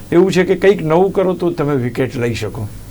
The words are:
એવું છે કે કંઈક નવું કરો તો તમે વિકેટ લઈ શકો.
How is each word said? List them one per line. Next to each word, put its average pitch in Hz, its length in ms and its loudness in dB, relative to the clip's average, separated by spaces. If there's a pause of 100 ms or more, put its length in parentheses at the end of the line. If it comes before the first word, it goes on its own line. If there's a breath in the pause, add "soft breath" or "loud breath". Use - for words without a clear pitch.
(120 loud breath)
એવું 175 200 4
છે 180 120 2
કે 185 100 2
કંઈક 190 280 2
નવું 170 300 2
કરો 185 220 0
તો 170 160 -2
તમે 147 260 -2
વિકેટ 123 400 -2
લઈ 120 180 -2
શકો. 104 340 -6 (220)